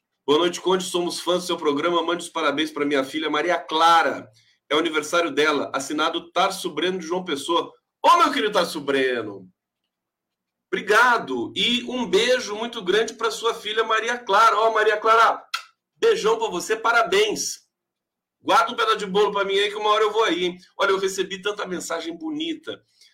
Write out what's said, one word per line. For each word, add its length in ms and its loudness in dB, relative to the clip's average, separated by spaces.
"Boa 100 4
noite, 240 0
Conde. 220 0
Somos 360 -4
fãs 220 0
do 60 -10
seu 100 -2
programa. 460 0
Mande 200 -4
os 60 -14
parabéns 400 -2
pra 160 -4
minha 180 0
filha 280 -6
Maria 260 0
Clara. 720 2
É 60 2
o 40 4
aniversário 520 -2
dela. 420 0
Assinado 580 -4
Tarso 380 -2
Breno 300 -4
de 80 -10
João 180 -4
Pessoa." 480 -4
Ô, 180 6
meu 140 2
querido 220 -2
Tarso 260 0
Breno. 680 -2
Obrigado. 840 2
E 280 -2
um 200 -6
beijo 520 0
muito 260 -8
grande 320 0
pra 160 -4
sua 240 -2
filha 300 -4
Maria 340 0
Clara. 400 4
Ó, 160 4
Maria 240 2
Clara, 420 4
beijão 440 2
pra 80 -2
você, 280 -4
parabéns. 840 0
Guarda 300 2
um 40 -10
pedaço 220 0
de 80 -6
bolo 260 2
pra 140 0
mim 80 -2
aí, 160 0
que 60 -8
uma 160 0
hora 120 4
eu 80 2
vou 120 2
aí, 220 0
hein? 120 -4
Olha, 140 0
eu 80 2
recebi 420 -4
tanta 280 -6
mensagem 500 -8
bonita. 680 -8